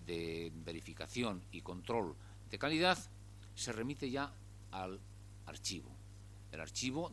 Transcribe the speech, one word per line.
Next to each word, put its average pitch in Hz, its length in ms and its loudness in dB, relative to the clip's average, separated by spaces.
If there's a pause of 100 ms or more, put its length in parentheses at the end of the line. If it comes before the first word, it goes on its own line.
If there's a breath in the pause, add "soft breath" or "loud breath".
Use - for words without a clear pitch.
de 82 480 0
verificación 87 880 0 (100)
y 87 100 -6
control 90 540 2 (340 loud breath)
de 101 100 -4
calidad, 165 380 8 (580)
se - 180 0
remite 131 360 2
ya 139 220 2 (400)
al 95 280 0 (460)
archivo. - 440 -2 (640)
El 78 100 -4
archivo 131 520 2